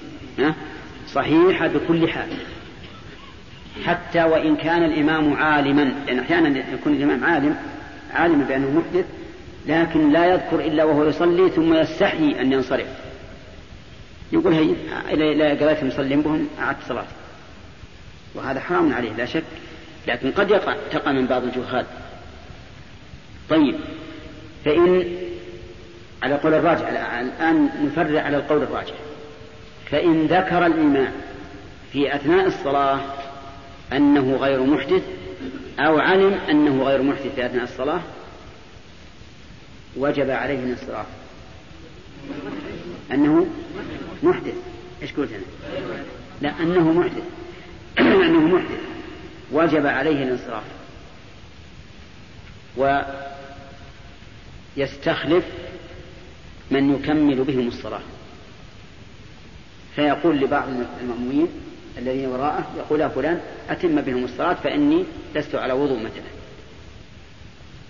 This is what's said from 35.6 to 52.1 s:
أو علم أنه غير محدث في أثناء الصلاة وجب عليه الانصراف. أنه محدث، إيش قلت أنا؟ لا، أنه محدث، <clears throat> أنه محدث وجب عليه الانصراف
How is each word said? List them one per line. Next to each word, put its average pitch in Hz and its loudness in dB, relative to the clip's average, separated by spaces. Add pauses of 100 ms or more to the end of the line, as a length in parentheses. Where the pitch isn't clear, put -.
أو 151 4
علم 190 6 (100)
أنه 147 4
غير 120 4
محدث 127 0
في 123 -2
أثناء 120 -2
الصلاة 147 -4 (2000)
وجب 139 0
عليه 127 -2
الانصراف. 117 -6 (2000)
أنه 147 4 (760)
محدث، 330 2 (480)
إيش 143 -10
قلت 135 -4
أنا؟ 98 -10 (1000)
لا، 151 -4
أنه 165 4
محدث، - 0 (720)
<clears throat> - -
أنه - 6
محدث 185 2 (720)
وجب 151 4
عليه 139 0
الانصراف 123 -4 (4000)